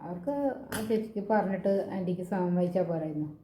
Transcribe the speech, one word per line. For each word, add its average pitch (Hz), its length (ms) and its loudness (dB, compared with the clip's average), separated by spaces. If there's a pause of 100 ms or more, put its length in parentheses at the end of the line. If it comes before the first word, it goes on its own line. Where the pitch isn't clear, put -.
അവർക്ക് 180 340 -4 (400)
ആ 220 120 -4
ചേച്ചിക്ക് 214 400 0
പറഞ്ഞിട്ട് 196 680 2
ആൻറ്റിക്ക് 180 300 -2
സമ്മതിച്ചാൽ 180 600 2
പോരായിരുന്നു. 156 600 -2